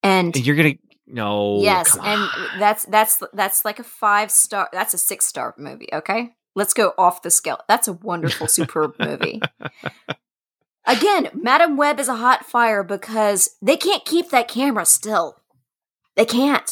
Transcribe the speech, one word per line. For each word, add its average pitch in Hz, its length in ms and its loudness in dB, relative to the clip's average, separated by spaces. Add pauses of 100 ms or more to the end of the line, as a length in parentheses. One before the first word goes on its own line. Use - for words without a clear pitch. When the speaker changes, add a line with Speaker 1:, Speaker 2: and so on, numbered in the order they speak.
Speaker 1:
And 185 340 2
Speaker 2:
And 123 100 0
you're 143 100 2
gonna, 151 180 4 (320)
no, 104 560 -2
Speaker 1:
Yes, 185 340 2
Speaker 2:
come - 80 -12
Speaker 1:
and 208 160 -2
Speaker 2:
on. - 400 -6
Speaker 1:
that's, 208 240 2
that's, 214 380 2 (100)
that's 196 320 -2
like 208 140 -6
a 233 60 -16
five 208 460 0
star, - 400 0
that's 185 220 -4
a 180 60 -4
six - 260 -2
star 123 320 -8
movie, 131 380 -16
okay? 220 400 -6 (200)
Let's 196 200 -2
go 202 240 2
off 180 240 4
the 165 80 -6
scale. - 380 0
That's 233 200 2
a 185 60 -6
wonderful, 165 540 -4
superb 156 480 -2
Speaker 2:
<laughs> - 40 -10
Speaker 1:
movie. - 400 -4 (1500)
Again, 330 480 2
Madam 285 440 2
Web 294 200 2
is 277 100 -4
a 247 80 -4
hot 247 280 2
fire 220 400 2
because 202 640 0 (140)
they 247 140 4
can't 370 280 -2
keep 339 260 0
that 240 160 2
camera 233 400 -2
still. 190 540 0 (760)
They 214 100 6
can't. 262 460 0